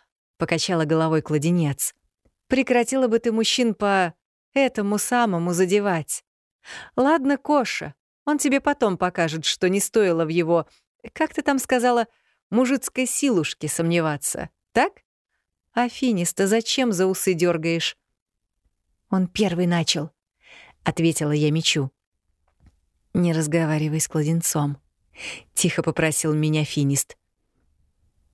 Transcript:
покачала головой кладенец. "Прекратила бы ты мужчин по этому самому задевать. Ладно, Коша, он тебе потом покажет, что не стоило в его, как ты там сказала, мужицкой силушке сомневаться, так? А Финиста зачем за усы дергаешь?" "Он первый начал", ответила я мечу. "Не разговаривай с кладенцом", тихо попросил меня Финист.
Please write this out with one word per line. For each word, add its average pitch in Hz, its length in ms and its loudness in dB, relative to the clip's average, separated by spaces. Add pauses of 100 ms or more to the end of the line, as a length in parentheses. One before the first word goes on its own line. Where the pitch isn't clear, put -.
(380)
покачала 165 460 0
головой 160 360 2
кладенец. 151 760 0 (520)
"Прекратила 254 640 2
бы 226 100 2
ты 226 140 0
мужчин 226 420 0
по 190 400 0 (400)
этому 214 440 0
самому 190 540 0
задевать. 185 720 0 (720)
Ладно, 277 400 2
Коша, 247 580 -2 (300)
он 294 140 0
тебе 277 220 2
потом 247 360 0
покажет, 165 480 -2
что - 240 -2
не 196 120 2
стоило 180 440 2
в 156 40 -2
его, 165 380 0 (460)
как - 220 -4
ты 302 80 -4
там 277 160 0
сказала, 240 480 0 (440)
мужицкой 254 560 0
силушке 180 640 -2
сомневаться, 165 800 -2 (240)
так? 320 300 0 (720)
А 240 160 0
Финиста 196 580 0
зачем 226 460 0
за 185 140 2
усы 190 280 0
дергаешь?" 165 640 -2 (1120)
"Он 190 160 0
первый 180 400 -2
начал", 165 440 -2 (760)
ответила 160 480 0
я 151 180 2
мечу. 151 400 0 (1200)
"Не 175 200 2
разговаривай 156 680 0
с - 80 -4
кладенцом", 151 680 -2 (760)
тихо - 280 0
попросил 156 520 0
меня 151 300 0
Финист. 139 540 -2 (1160)